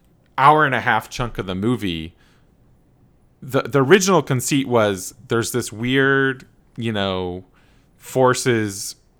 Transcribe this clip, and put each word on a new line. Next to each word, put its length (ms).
hour 280
and 80
a 80
half 280
chunk 280
of 80
the 100
movie, 600
the, 200
the 220
original 400
conceit 440
was 460
there's 240
this 200
weird, 760
you 160
know, 540
forces 1000